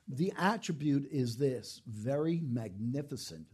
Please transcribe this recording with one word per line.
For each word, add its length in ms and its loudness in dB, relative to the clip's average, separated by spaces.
The 300 0
attribute 720 2
is 240 2
this 500 0
very 540 0
magnificent, 1120 -4